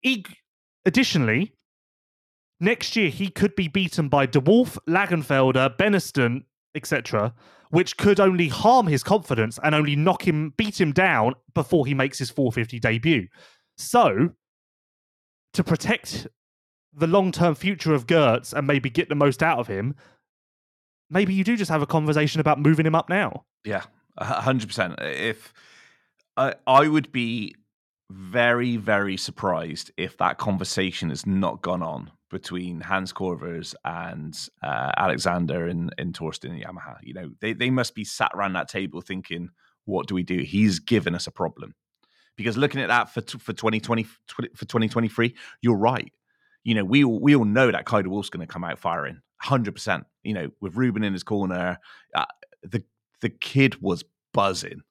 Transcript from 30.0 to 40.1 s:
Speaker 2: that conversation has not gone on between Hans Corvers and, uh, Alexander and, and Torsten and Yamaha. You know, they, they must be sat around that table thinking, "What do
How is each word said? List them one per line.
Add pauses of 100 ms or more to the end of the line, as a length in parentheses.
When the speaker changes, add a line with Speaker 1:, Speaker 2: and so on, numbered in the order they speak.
Speaker 2:
that
conversation
has
not
gone
on (180)
between
Hans
Corvers (100)
and, (240)
uh,
Alexander
and,
and
Torsten
and
Yamaha.
You
know,
they,
they
must
be
sat
around
that
table
thinking, (360)
"What
do